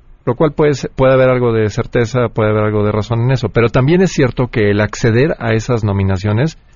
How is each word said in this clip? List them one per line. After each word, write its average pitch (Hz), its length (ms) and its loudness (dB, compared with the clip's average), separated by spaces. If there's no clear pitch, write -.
lo 127 100 -2
cual 151 200 0
puede 147 180 2
se-, - 160 -6
puede 135 240 2
haber 131 160 4
algo 123 240 0
de 110 160 0
certeza, 117 680 -2
puede 107 160 0
haber 107 140 0
algo 107 200 0
de 104 80 0
razón 107 320 -2
en 127 60 0
eso, 117 200 -2
pero 117 180 2
también 139 320 2
es 185 100 2
cierto 127 380 -2
que 107 220 0
el 101 100 0
acceder 113 580 0
a 113 140 -4
esas 110 320 -2
nominaciones 101 720 -2